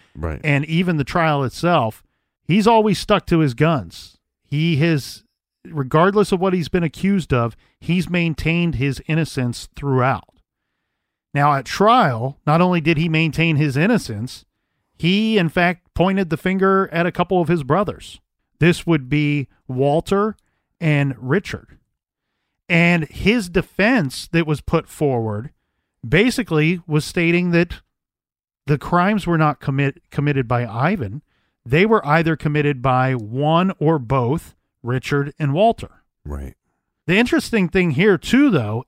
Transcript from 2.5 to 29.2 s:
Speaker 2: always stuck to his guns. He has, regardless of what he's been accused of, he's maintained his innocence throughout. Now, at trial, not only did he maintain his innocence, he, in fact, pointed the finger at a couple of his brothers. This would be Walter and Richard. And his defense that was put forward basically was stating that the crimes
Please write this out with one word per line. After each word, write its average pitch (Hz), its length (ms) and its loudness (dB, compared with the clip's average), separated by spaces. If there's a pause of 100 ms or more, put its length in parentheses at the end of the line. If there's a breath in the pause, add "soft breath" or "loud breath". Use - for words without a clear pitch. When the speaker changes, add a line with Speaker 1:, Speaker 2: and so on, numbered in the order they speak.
Speaker 2:
always 220 320 4
stuck 196 280 0
to 170 120 2
his 143 140 2
guns. 135 640 -4 (260)
He 156 340 -2
has, 156 460 -2 (400)
regardless 170 720 0
of 175 80 -2
what 190 120 0
he's 170 160 -2
been 175 140 0
accused 185 480 -2
of, 117 240 0 (240)
he's 175 300 -2
maintained 170 640 -2
his 135 320 -2
innocence 143 680 -4
throughout. 127 500 -2 (1080)
Now, 143 220 2
at 135 120 -4
trial, 160 800 2
not 156 120 4
only 180 220 2
did 160 160 2
he 170 100 0
maintain 160 500 0
his 139 200 0
innocence, 147 680 -2 (540)
he, 214 400 0
in 170 120 2
fact, 175 440 -2
pointed 190 380 0
the 160 60 -2
finger 190 540 0
at 170 140 -2
a 175 60 -2
couple 180 280 -2
of 160 80 0
his 165 160 0
brothers. 160 560 -4 (380)
This 170 300 2
would 147 200 0
be 147 400 -2 (200)
Walter 160 680 0 (460)
and 143 380 0
Richard. - 580 -4 (920)
And 170 380 2
his 202 440 -2
defense 190 840 -2
that 165 140 0
was 151 160 -2
put - 260 -2
forward 117 640 -4 (560)
basically 170 760 0
was 151 200 0
stating 175 460 0
that 170 300 0 (840)
the 143 100 0
crimes 180 480 0